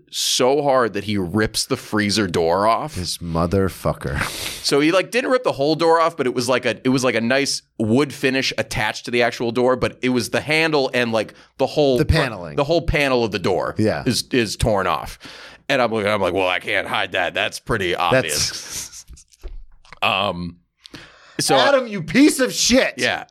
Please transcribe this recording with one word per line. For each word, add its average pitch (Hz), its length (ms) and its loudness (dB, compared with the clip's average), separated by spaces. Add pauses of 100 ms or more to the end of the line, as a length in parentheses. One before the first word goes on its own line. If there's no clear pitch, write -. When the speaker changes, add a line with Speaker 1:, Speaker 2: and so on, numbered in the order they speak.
(100)
Speaker 1:
so 139 520 2
hard 127 320 2
that 98 100 -4
he 104 120 -2
rips 98 500 0
the 131 100 -2
freezer 104 500 0
door 87 400 2
off. 113 300 0
Speaker 2:
This 90 220 -6
motherfucker. 85 1000 -2 (440)
Speaker 1:
So 143 160 2
he, 151 100 4
like, 180 200 0
didn't 262 200 -2
rip 254 140 0
the 151 80 2
whole 143 240 0
door 165 240 4
off, 165 160 2
but 131 100 0
it 123 80 0
was 120 140 -2
like 123 180 2
a, 110 180 -2
it 131 40 0
was 127 160 2
like 123 100 2
a 110 60 0
nice 135 420 0 (160)
wood 123 340 2
finish 131 460 0
attached 113 460 -4
to 127 60 -10
the 120 120 2
actual 117 300 0
door, 123 240 2
but 110 260 -4
it 131 60 0
was 123 220 0
the 120 100 -2
handle 151 540 0
and, 120 180 0
like, 107 220 -2 (240)
the 135 80 0
whole 135 320 2
Speaker 2:
The 156 80 2
Speaker 1:
fr-, - 60 4
Speaker 2:
paneling. 104 440 -2
Speaker 1:
the 143 80 0
whole 165 180 2
panel 131 420 2
of 104 60 -2
the 104 80 -2
door 82 400 0
Speaker 2:
Yeah. 92 280 0
Speaker 1:
is, 120 260 0
is 117 240 0
torn 98 300 0
off. 71 320 -4 (480)
And 139 140 0
I'm 117 100 2
like, 107 140 -2
I'm 104 160 0
like, 90 140 0
"Well, 92 140 2
I 90 100 0
can't 95 280 -2
hide 98 260 -4
that. 87 200 -2
That's 98 260 -4
pretty 98 360 -2
obvious." 85 560 0
Speaker 2:
That's - 560 -12 (960)
Speaker 1:
Um, 95 560 -2 (840)
so - 160 2
Speaker 2:
Adam, 262 300 4
you 202 160 -6
piece 285 380 4
of 226 120 0
shit. 208 460 2
Speaker 1:
Yeah. 117 320 0